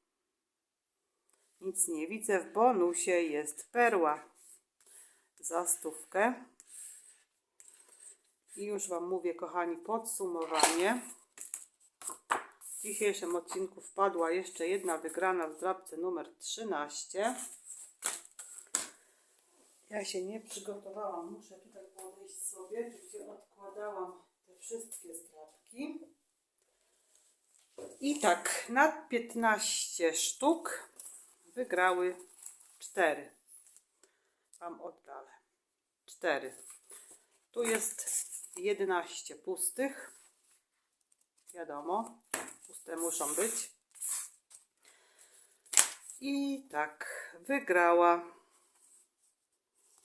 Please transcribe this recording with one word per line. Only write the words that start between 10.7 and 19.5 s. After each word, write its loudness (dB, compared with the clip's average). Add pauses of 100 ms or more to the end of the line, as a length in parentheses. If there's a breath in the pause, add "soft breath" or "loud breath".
W -10
dzisiejszym 0
odcinku -6
wpadła 2
jeszcze -2
jedna 0
wygrana 0
w -10
zdrabce -4
numer -4
trzynaście. -4 (2500 soft breath)